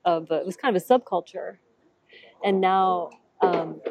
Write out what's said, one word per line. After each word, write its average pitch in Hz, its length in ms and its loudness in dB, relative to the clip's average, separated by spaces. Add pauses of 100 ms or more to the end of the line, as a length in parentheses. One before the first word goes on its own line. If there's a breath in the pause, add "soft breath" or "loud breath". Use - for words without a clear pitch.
of, 165 280 0
uh, 160 40 2
it 143 100 -2
was 185 120 -8
kind 247 180 -2
of 180 60 2
a - 40 -16
subculture. 202 720 -2 (840 soft breath)
And 196 160 2
now, 185 520 0 (300)
um, 165 500 -2